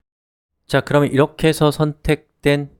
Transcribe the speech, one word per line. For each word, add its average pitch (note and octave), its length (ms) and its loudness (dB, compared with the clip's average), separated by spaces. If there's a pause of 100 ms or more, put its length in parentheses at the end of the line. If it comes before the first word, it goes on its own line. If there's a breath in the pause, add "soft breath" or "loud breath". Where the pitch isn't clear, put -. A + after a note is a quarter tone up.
(680)
자, C#3 140 0
그러면 D3 300 0
이렇게 D3 360 0
해서 D3+ 240 2
선택된, D3 1080 -4